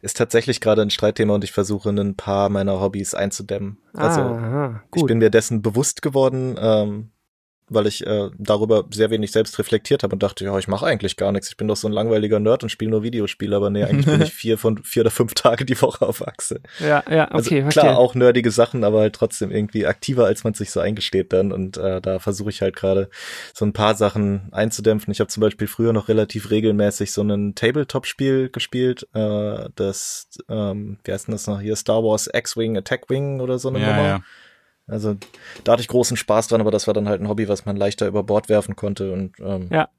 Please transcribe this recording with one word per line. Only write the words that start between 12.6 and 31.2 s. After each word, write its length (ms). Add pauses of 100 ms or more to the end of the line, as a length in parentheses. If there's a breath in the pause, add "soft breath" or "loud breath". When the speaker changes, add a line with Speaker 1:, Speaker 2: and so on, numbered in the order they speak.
Speaker 1:
und 60
spiele 220
nur 120
Videospiele, 540
aber 140
nee, 140
eigentlich 200
bin 160
ich 120
Speaker 2:
<laughs> 20
Speaker 1:
vier 240
von, 260
vier 200
oder 60
fünf 220
Tage 320
die 160
Woche 260
auf 220
Achse. 320 (180 loud breath)
Speaker 2:
Ja, 320
ja, 180
Speaker 1:
Also 200
Speaker 2:
okay, 120
Speaker 1:
klar, 120
Speaker 2:
verstehe. 240
Speaker 1:
auch 180
nerdige 360
Sachen, 340
aber 160
halt 140
trotzdem 360
irgendwie 360
aktiver, 400
als 180
man 80
sich 200
so 80
eingesteht 520
dann. 200
Und, 260
äh, 240
da 160
versuche 320
ich 100
halt 160
gerade 320 (460 loud breath)
so 100
ein 80
paar 220
Sachen 580
einzudämpfen. 580
Ich 100
habe 80
zum 120
Beispiel 260
früher 280
noch 140
relativ 420
regelmäßig 640
so 80
ein 320
Tabletop-Spiel 960
gespielt, 640
äh, 600
das, 540 (220)
ähm, 520
wie 100
heißt 160